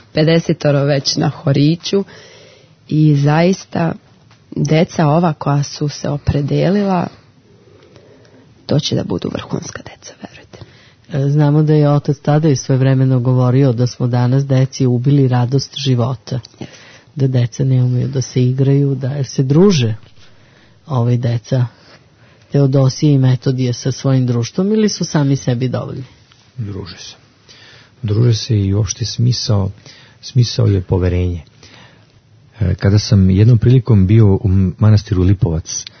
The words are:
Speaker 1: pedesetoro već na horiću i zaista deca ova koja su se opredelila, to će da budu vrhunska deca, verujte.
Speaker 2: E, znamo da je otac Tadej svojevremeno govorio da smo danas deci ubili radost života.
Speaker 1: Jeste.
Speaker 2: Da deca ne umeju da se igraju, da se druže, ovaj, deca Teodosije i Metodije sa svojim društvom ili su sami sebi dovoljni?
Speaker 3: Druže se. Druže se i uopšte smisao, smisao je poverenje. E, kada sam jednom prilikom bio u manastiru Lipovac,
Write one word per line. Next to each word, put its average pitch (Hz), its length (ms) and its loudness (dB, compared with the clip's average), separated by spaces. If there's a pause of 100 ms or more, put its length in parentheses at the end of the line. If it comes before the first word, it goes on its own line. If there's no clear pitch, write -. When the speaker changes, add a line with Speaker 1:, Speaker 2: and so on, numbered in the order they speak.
(140)
Speaker 1:
pedesetoro 156 720 0
već 143 320 -2
na - 140 -2
horiću 151 760 0 (840)
i 151 280 2
zaista 160 800 0 (600)
deca 156 520 0
ova 160 260 2
koja 143 300 -2
su - 260 -6
se - 200 -8
opredelila, 147 1000 -2 (1600)
to 143 140 0
će - 160 -6
da - 80 -2
budu - 300 -6
vrhunska - 500 -10
deca, - 380 -20
verujte. - 380 -20 (540)
Speaker 2:
E, 139 160 -2
znamo 147 340 2
da 151 100 2
je 147 160 4
otac 147 280 0
Tadej 151 380 0
svojevremeno 131 640 0
govorio 127 540 2
da 123 140 0
smo 127 200 -4
danas 123 380 0
deci 135 400 0
ubili 131 420 2
radost 123 500 -2
života. 123 640 -4 (200)
Speaker 1:
Jeste. - 160 -18 (400)
Speaker 2:
Da 135 120 0
deca 123 360 -2
ne 131 200 2
umeju 123 240 0
da 131 140 -4
se 127 220 -2
igraju, 139 520 2
da 135 280 -6
se - 200 -4
druže, 143 520 2 (880)
ovaj, 123 320 -2
deca 120 480 -2 (880)
Teodosije 139 600 2
i 139 40 4
Metodije 127 560 0
sa - 180 -6
svojim 131 340 0
društvom 123 460 -2
ili 214 180 0
su 185 160 -6
sami 143 300 0
sebi 127 320 -4
dovoljni? 120 360 -8 (540)
Speaker 3:
Druže 95 400 -12
se. - 180 -20 (880)
Druže 117 320 0
se 110 260 -2
i 98 140 0
uopšte 104 320 -4
smisao, 104 640 -2 (500)
smisao 120 440 0
je 98 160 2
poverenje. 90 600 -2 (1200)
E, 92 160 -2
kada 101 240 2
sam 95 300 2
jednom 107 280 4
prilikom 117 500 4
bio 107 200 6
u 95 220 2 (280)
manastiru 104 460 2
Lipovac, 90 600 -2 (160)